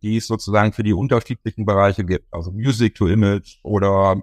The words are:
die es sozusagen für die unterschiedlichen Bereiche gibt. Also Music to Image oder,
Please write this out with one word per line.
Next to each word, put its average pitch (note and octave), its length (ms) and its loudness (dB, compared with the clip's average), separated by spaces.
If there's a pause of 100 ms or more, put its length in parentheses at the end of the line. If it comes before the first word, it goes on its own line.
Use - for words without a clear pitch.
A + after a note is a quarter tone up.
die A2 140 -2
es A2 100 -6
sozusagen G#2+ 460 0
für A2+ 100 -4
die G#2+ 100 0
unterschiedlichen A2+ 720 -4
Bereiche G2 400 2
gibt. F2 260 -4
Also E2+ 200 -10
Music A2+ 420 0
to G2 140 0
Image G2+ 560 0
oder, G2 600 2